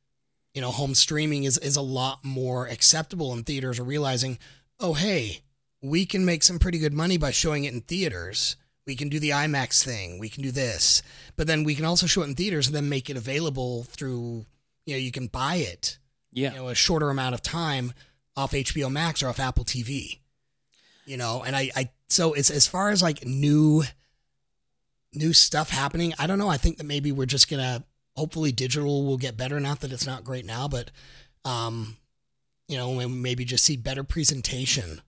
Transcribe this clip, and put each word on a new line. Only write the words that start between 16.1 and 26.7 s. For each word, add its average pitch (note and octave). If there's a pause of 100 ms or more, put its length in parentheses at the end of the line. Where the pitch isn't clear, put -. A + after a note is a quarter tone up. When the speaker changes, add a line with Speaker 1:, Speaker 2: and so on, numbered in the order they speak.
Speaker 2:
Yeah. C3
Speaker 1:
you C3+
know, B2+
a B2
shorter D3+
amount C3
of A#2
time C#3+ (420)
off C#3
H C#3
B D#3
O C3
Max D3+
or C3
off A#2+
Apple B2+
T B2
V." C3 (840)
You C3+
know, B2
and C3
I, C3+
I, C3 (180)
so E3
it's, C#3+
as D3
far G3
as, G3+
like, E3
new, D3 (1300)
new D#3
stuff D#3
happening, E3
I D#3
don't F#3+
know. G3+
I D#3+
think D#3+